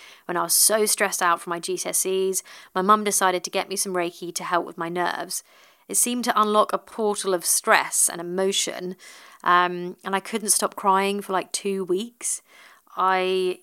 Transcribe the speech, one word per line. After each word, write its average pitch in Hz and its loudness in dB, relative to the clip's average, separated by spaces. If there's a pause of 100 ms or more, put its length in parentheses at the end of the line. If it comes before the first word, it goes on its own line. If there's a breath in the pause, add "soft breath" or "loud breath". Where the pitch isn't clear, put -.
(260 loud breath)
When 175 -4
I 170 0
was 170 -2
so 214 4
stressed 202 0
out 170 2
from 180 -6
my 170 -6
G 180 -4
C 185 -6
S - 0
Es, 190 0 (320 loud breath)
my 185 0
mum 214 6
decided 190 2
to - -10
get 190 -4
me 190 -6
some 196 -2
Reiki 175 -4
to 170 -8
help 175 0
with 165 -14
my 170 -6
nerves. 175 -4 (460 soft breath)
It 190 -4
seemed 240 0
to 233 0
unlock 214 4
a 190 0
portal 208 -4
of 175 -2
stress - 2
and - -8
emotion, 180 -2 (460 loud breath)
um, 180 2
and 196 -4
I 190 0
couldn't 214 -4
stop - 0
crying 196 2
for, 196 -8
like, 185 -2
two 196 -2
weeks. 185 -4 (560 loud breath)
I, 185 0